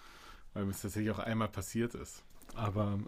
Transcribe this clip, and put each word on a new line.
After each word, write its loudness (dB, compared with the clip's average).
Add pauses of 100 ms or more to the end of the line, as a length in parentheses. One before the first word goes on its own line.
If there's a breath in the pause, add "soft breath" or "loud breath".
(540 loud breath)
Weil 2
mir 2
das -4
tatsächlich 2
auch 0
einmal 4
passiert 0
ist. -8 (300)
Aber, 4